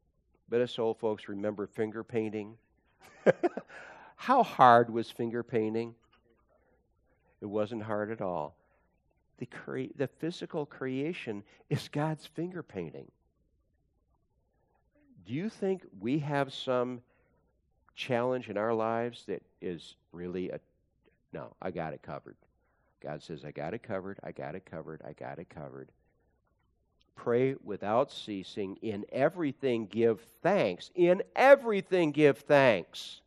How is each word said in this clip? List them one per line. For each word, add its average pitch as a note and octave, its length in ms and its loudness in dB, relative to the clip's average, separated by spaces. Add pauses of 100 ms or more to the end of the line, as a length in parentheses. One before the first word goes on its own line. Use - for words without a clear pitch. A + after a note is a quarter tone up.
(480)
but A#2 120 0
us B2 180 -2
old A2+ 200 0
folks G#2+ 300 -4
remember G2+ 380 -4
finger A2 380 -6
painting. G#2+ 520 -4 (680)
<laughs> - 920 0
How B3+ 260 4
hard A#2+ 480 10
was A2+ 200 -2
finger A#2 320 -4
painting? A2+ 520 0 (1500)
It G#2+ 60 -8
wasn't G#2+ 360 -2
hard G#2+ 280 -2
at A2+ 100 -8
all. F2 360 -4 (840)
The B2 80 -10
cre-, - 500 -10
the C3+ 120 -2 (100)
physical E3 480 -6
creation C3 760 -6 (280)
is - 180 -4
God's D#3 380 -4
finger F3 360 -8
painting. D#2+ 480 -10 (2250)
Do G3+ 60 -10
you F3 160 -4
think F#3+ 340 -4 (160)
we A#2+ 200 -2
have C#3+ 340 0
some B2 480 -2 (960)
challenge B2 560 -2
in G2+ 80 -4
our A2+ 160 0
lives A2+ 520 -2
that G2+ 160 -6 (200)
is F2 340 -8 (160)
really F2+ 380 -6
a, - 100 -8 (720)
"No, - 280 -12
I F#2+ 100 -6
got D#2+ 240 -6
it - 80 -16
covered"? - 340 -14 (640)
God D2 220 -10
says, C#2+ 220 -14
"I D2 60 -12
got D2 220 -6
it A#2 100 -8
covered, F#2+ 400 -8
I F2 100 -12
got D2 220 -10
it G2 120 -14
covered, D#2+ 400 -12
I C2 80 -14
got C2+ 240 -12
it F2 100 -16
covered." C2+ 420 -14 (1300)
Pray B2+ 460 2
without G#2 480 0
ceasing. G2 680 -8
In G#2 300 -6
everything C3+ 760 -2
give A2 340 2 (200)
thanks. D3+ 540 0
In F3+ 300 4 (100)
everything G#3 760 6
give C#3+ 260 6
thanks. - 880 4